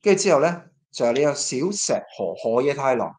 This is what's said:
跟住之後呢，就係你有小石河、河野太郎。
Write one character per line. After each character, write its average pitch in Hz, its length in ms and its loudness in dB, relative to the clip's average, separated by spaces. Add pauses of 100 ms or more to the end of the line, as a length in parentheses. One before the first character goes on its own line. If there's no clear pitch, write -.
跟 196 140 4
住 196 80 -4
之 185 100 4
後 139 80 4
呢， 170 200 0 (300)
就 - 140 -2
係 120 80 2
你 131 80 2
有 147 120 4
小 - 240 -6 (140)
石 101 220 -4 (240)
河、 87 180 -4
河 120 260 0
野 143 120 0
太 135 220 -2
郎。 95 240 -4